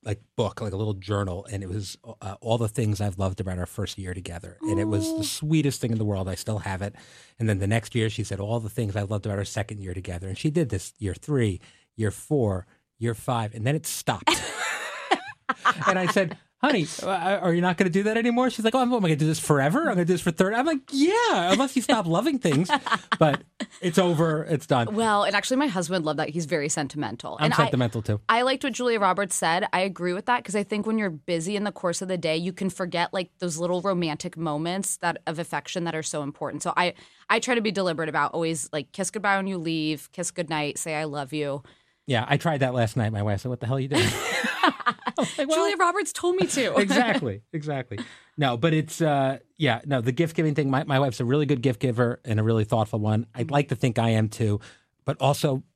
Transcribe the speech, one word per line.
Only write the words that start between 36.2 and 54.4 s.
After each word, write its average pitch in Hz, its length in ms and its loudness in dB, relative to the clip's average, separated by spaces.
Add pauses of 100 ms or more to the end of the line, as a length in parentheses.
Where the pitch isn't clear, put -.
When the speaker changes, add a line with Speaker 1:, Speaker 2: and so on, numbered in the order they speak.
Speaker 2:
important. 143 400 -8
So 175 140 -2
I, 180 160 2 (360)
I 226 100 2
try 254 160 0
to 233 60 0
be 214 100 -2
deliberate 165 380 -2
about 147 240 0
always, 165 400 -2
like, 143 180 -6
kiss 190 200 -4
goodbye 196 260 0
when 190 100 -2
you 190 100 -4
leave, 156 560 -4
kiss 175 180 -6
goodnight, 151 460 -4
say, 160 180 -6
"I 156 100 -2
love 143 280 -6
you." 143 300 -4 (420)
Speaker 1:
Yeah, 120 220 2
I 143 100 4
tried 156 220 0
that 127 140 2
last 117 240 2
night. 110 160 2
My 101 100 -2
wife 101 180 0
said, 127 80 -6
"What 123 120 -6
the - 60 -6
hell 131 100 0
are - 20 0
you 131 80 -2
doing?" 294 180 2
<laughs> - 60 2 (540)
I - 520 0
was - 200 -2
like, 277 100 0
"Well," 311 100 2
Speaker 2:
Julia 403 200 2
Roberts 359 340 2
told 359 240 0
me 370 120 2
to. 220 280 0
<laughs> - 40 4
Speaker 1:
Exactly, 202 640 2 (100)
exactly. 143 460 -6 (360)
No, 131 220 2
but 160 160 4
it's, 156 260 -2
uh, 139 380 2 (200)
yeah, 120 280 2
no, 139 160 2
the 123 100 2
gift 160 240 0
giving 156 200 4
thing, 143 140 2
my, 131 140 2
my 135 160 2
wife's 135 220 0
a 123 40 0
really 143 200 4
good 131 160 2
gift 123 180 2
giver 120 460 2
and 107 140 2
a 107 40 4
really 110 220 4
thoughtful 110 340 2
one. 107 260 2 (100)
I'd 123 100 -2
Speaker 2:
Mm-hmm. 127 80 -4
Speaker 1:
like 147 160 4
to 127 60 0
think 123 240 0
I 113 100 4
am 110 180 4
too, 104 320 0 (460)